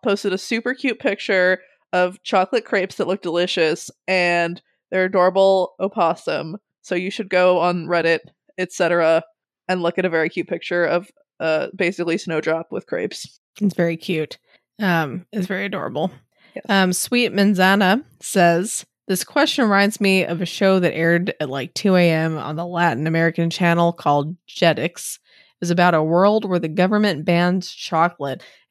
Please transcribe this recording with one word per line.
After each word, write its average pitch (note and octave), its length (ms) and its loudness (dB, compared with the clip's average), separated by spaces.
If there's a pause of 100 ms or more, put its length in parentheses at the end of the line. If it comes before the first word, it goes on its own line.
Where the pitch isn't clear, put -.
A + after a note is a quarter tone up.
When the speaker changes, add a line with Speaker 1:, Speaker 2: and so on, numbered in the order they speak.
Speaker 1:
posted G3+ 280 -2
a F#3+ 60 -2
super A#3 360 -4
cute B3+ 260 -4
picture F#3 600 0 (320)
of F3+ 300 -2
chocolate G#3 420 0
crepes F#3+ 320 -2
that F3+ 120 -2
look G3 140 -4
delicious, E3+ 680 -2 (160)
and F3 540 0 (300)
they're F#3 160 0
adorable F#3+ 760 2
opossum. E3+ 760 -2 (260)
So - 120 -8
you F3+ 160 -4
should G3 180 -8
go F3+ 300 4
on F3 280 0
Reddit, E3 340 0 (380)
et F3+ 140 -6
cetera, E3 500 2 (460)
and F#3 140 -2
look E3+ 160 -2
at F3+ 60 0
a F#3 60 -2
very D#3+ 180 0
cute - 200 -6
picture F3 360 -2
of, F3 240 0 (320)
uh, D#3 340 -2
basically E3+ 440 -2
Snowdrop E3 520 -4
with - 160 -8
crepes. - 540 -8 (200)
Speaker 2:
It's G3+ 140 0
very E3+ 220 -2
cute. D#3+ 420 -6 (420)
Um, E3+ 520 -2
it's F#3+ 140 -4
very G3 180 -6
adorable. F3+ 460 -6 (440)
Speaker 1:
Yes. - 140 -12
Speaker 2:
Um, F#3+ 240 2
Sweet A#3+ 400 -2
Manzana G3 720 2 (160)
says, F3 640 2 (220)
"This F#3 180 -2
question C#4+ 400 0
reminds G3+ 360 2
me F#3+ 240 2
of E3 160 -4
a F3 60 -2
show F#3+ 340 2
that F3 140 0
aired E3+ 460 0
at, D3 80 -4
like, C3+ 260 -8
two G3 220 2
A F3 140 4
M D#3+ 280 0
on D3+ 180 -8
the E3+ 100 -6
Latin E3+ 400 0
American E3 440 0
channel E3+ 420 2
called D3 440 0 (120)
Jetix. - 680 -2
It - 20 -20 (400)
was E3+ 100 -2
about F3 240 4
a D#3 80 2
world G3 420 2
where F#3 140 0
the E3 100 -4
government F#3 560 0
bans F3 480 0
chocolate D#3+ 680 -4 (280)